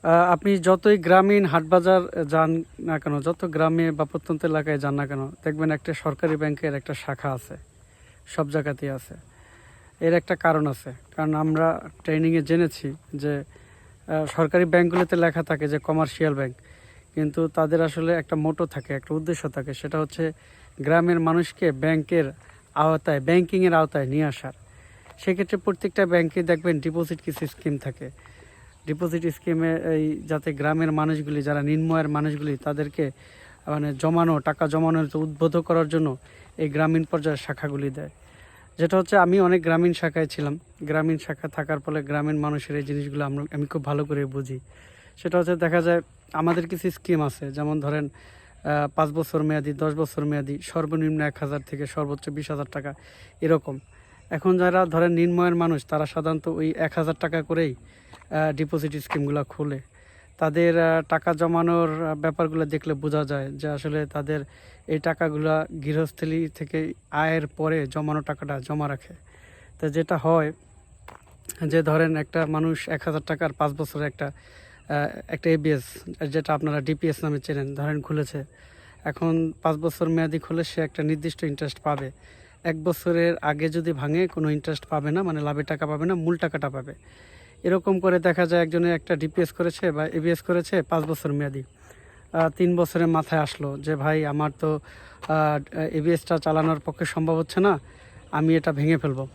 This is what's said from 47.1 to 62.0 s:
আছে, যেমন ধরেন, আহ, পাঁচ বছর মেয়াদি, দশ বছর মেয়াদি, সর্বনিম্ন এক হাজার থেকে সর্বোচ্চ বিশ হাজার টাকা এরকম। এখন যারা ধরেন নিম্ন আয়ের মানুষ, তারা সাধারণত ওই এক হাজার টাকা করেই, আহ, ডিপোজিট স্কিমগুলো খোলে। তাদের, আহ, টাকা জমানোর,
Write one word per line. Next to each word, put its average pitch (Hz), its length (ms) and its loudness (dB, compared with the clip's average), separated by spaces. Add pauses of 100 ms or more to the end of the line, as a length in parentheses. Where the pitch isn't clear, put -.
আছে, 139 300 -4
যেমন 151 280 -2
ধরেন, 147 240 -2
আহ, - 880 -4
পাঁচ 156 160 2
বছর 156 320 -2
মেয়াদি, 151 300 0
দশ 147 220 -2
বছর 151 300 -2
মেয়াদি, 143 380 -2
সর্বনিম্ন 156 580 -2
এক 147 200 -2
হাজার 147 260 -4
থেকে 143 200 -8
সর্বোচ্চ 143 420 -6
বিশ 147 220 -8
হাজার 143 220 -6
টাকা 143 220 -8 (460)
এরকম। 151 380 2 (520)
এখন 185 280 2
যারা 180 280 4
ধরেন 170 260 2
নিম্ন 175 300 4
আয়ের 175 120 4
মানুষ, 165 320 0
তারা 151 200 0
সাধারণত 160 420 -4
ওই 160 280 -2
এক 160 200 -2
হাজার 160 240 0
টাকা 160 220 -2
করেই, 156 320 -2
আহ, - 800 -4
ডিপোজিট 151 440 -4
স্কিমগুলো 143 480 -4
খোলে। 143 360 -6 (580)
তাদের, 165 400 4
আহ, 165 240 4
টাকা 160 320 0
জমানোর, 170 720 2